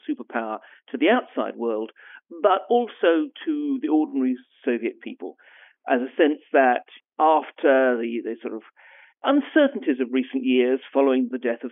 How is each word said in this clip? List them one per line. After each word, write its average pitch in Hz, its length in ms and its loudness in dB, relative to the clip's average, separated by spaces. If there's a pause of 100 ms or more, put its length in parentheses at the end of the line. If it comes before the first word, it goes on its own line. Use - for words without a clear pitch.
superpower 113 500 -8 (300)
to 131 80 -8
the 143 120 2
outside 123 480 -4
world, 113 340 -6 (500)
but 190 280 2
also 185 580 0 (180)
to 147 360 -4
the 151 80 -4
ordinary 139 480 0 (260)
Soviet 117 380 -4
people, - 340 -14 (540)
as 131 100 2
a 135 160 -8
sense 151 240 2 (140)
that 127 320 4 (340)
after 147 800 2
the, 117 260 -6
the 113 180 -8
sort 107 120 -10
of 110 80 -10 (640)
uncertainties 277 760 2
of 127 140 -2
recent 131 320 -4
years 127 340 2 (140)
following 131 360 2
the 127 80 -6
death 120 280 -4
of 120 60 -12